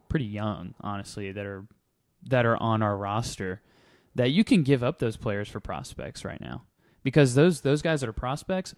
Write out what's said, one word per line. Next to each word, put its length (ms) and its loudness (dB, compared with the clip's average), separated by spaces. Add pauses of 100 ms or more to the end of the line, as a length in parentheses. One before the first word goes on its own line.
(120)
pretty 160 0
young, 560 -6
honestly, 500 -8
that 140 -8
are, 180 -10 (600)
that 200 2
are 140 4
on 240 2
our 160 2
roster, 640 -4 (520)
that 140 2
you 160 4
can 180 6
give 200 4
up 160 -2
those 180 -2
players 320 -4
for 100 -12
prospects 640 -10
right 180 -10
now. 240 -10 (380)
Because 320 6
those, 280 6
those 180 2
guys 220 0
that 80 -4
are 20 -12
prospects 640 -6